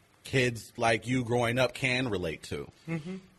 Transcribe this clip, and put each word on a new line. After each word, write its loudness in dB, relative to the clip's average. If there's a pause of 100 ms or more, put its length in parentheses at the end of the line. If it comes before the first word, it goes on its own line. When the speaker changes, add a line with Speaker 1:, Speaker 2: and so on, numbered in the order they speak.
(240)
Speaker 1:
kids 0
like 2
you 2
growing 2
up 2
can 0
relate -2
to? -6 (220)
Speaker 2:
Mm-hmm. -6 (220)